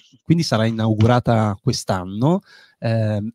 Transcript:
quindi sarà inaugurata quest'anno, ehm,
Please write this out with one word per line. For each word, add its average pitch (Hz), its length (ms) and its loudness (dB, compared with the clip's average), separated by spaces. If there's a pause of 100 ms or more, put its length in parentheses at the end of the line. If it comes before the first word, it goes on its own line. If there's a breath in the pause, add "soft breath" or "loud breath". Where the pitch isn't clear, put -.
(240)
quindi 165 200 2
sarà 110 220 0
inaugurata 113 960 2
quest'anno, 107 800 -2 (360 soft breath)
ehm, 110 580 -2